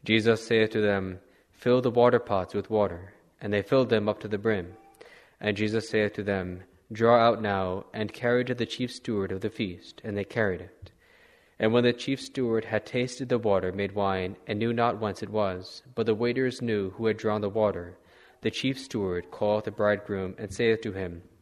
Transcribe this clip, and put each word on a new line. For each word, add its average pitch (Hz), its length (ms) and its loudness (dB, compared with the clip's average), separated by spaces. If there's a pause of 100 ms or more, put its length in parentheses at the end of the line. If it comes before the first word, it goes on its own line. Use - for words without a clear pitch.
Jesus 110 420 4
saith 110 240 2
to 110 100 0
them, 95 380 0 (320)
"Fill 123 300 2
the 123 100 0
water 120 300 6
pots 95 340 -2
with 101 160 -4
water." 92 440 0 (260)
And 104 120 -4
they 104 80 2
filled 131 280 2
them 107 200 2
up 104 120 -2
to 107 80 -10
the 104 100 -4
brim. 98 380 -2 (640)
And 107 160 0
Jesus 107 320 -2
saith 107 240 0
to 107 100 -6
them, 92 400 -4 (300)
"Draw 117 240 6
out 113 260 6
now, 95 500 0
and 107 200 -4
carry 120 320 0
to 123 100 -2
the 117 120 -2
chief 123 260 -6
steward 98 400 -4
of 95 80 -6
the 101 100 -2
feast." 92 540 -8
And 104 120 -4
they 101 60 -2
carried 98 380 -2
it. - 320 -18 (680)
And 113 140 4
when 120 100 4
the 120 100 4
chief 135 280 -4
steward 113 460 -2
had 107 200 -2
tasted 127 420 -4
the 123 100 2
water 95 340 2
made 98 240 -4
wine, 95 400 -2 (100)
and 104 140 -4
knew 117 120 0
not 117 280 0
whence 104 240 -4
it 101 60 -12
was, 95 520 -4 (140)
but 113 100 0
the 110 80 4
waiters 123 480 -2
knew 104 280 -2
who 113 160 -4
had 107 100 2
drawn 107 240 -2
the 104 80 -2
water, 95 500 -2 (440)
the 113 100 2
chief 131 260 -2
steward 92 540 -4
calleth 107 320 0
the 104 80 -6
bridegroom, 101 680 0
and 107 160 -10
saith 113 280 2
to 107 100 -4
him 87 300 -8 (200)